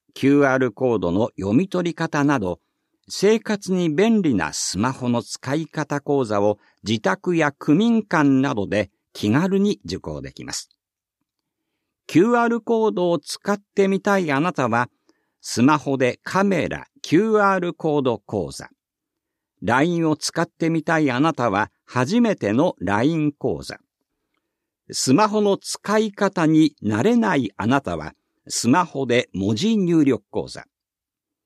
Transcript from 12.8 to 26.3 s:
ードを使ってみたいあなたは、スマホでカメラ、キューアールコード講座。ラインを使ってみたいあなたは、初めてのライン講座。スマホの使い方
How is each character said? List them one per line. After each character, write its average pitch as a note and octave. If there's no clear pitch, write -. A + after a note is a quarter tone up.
ー G3+
ド F3+
を F3
使 -
っ G#3
て G3
み G3
た G3+
い D#3+
あ C3+
な F3
た B2+
は、 A#2
ス -
マ D3+
ホ C#3
で B2
カ F#3
メ E3+
ラ、 C#2+
キ D3+
ュ A3
ー G3+
ア F#3+
ー F#3
ル F3
コ D3
ー C#3
ド A#2+
講 E2+
座。 -
ラ A#2
イ E3+
ン D#3+
を D3+
使 -
っ E3+
て -
み E3
た E3
い D3
あ B2
な D#3+
た A#2+
は、 G2+
初 C3+
め A3
て G2+
の D3
ラ G2+
イ D#3
ン D3+
講 E2+
座。 -
ス -
マ G#3
ホ G#3+
の G3+
使 -
い G#3+
方 F#3+